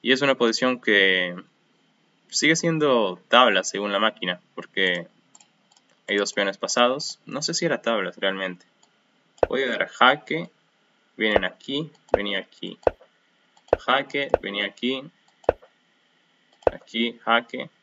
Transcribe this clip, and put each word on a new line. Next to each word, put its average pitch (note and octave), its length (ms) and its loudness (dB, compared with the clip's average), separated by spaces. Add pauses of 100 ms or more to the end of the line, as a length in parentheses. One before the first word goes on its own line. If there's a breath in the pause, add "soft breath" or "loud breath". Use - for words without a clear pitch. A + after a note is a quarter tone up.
Y A#2 100 0
es C3 100 2
una C3+ 140 2
posición B2 460 0
que F#2 600 2 (840)
sigue D#3+ 300 0
siendo C3+ 600 2 (120)
tabla A#2 340 6
según G2+ 300 -4
la G2 60 0
máquina, F#2+ 420 -2 (140)
porque F2 520 -2 (1000)
hay G2+ 80 0
dos G2+ 160 -2
peones G2 240 -2
pasados. B2 680 0
No C#3+ 160 -8
sé E3 120 -6
si E3+ 120 -4
era A#2 160 -2
tablas G2+ 360 -2
realmente. F#2+ 480 -4 (840)
Voy C3+ 160 -2
a B2 60 -2
dar G#2+ 180 -2
jaque, D3 600 2 (680)
vienen G2+ 300 2
aquí, C#3+ 480 -8 (180)
venía G2+ 280 -8
aquí. - 380 -14 (1000)
Jaque, C3+ 520 -4 (100)
venía G2+ 240 -6
aquí. C3 440 -6 (1600)
Aquí, A#2 500 -6
jaque. A#2+ 460 -2 (140)